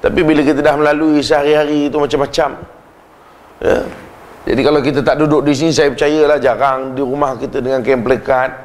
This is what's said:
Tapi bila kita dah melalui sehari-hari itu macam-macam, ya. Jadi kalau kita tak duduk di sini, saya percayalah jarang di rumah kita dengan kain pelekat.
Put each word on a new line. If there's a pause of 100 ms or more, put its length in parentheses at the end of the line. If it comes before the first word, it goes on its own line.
Tapi
bila
kita
dah
melalui
sehari-hari
itu
macam-macam, (1120)
ya. (640)
Jadi
kalau
kita
tak
duduk
di
sini,
saya
percayalah
jarang
di
rumah
kita
dengan
kain
pelekat. (140)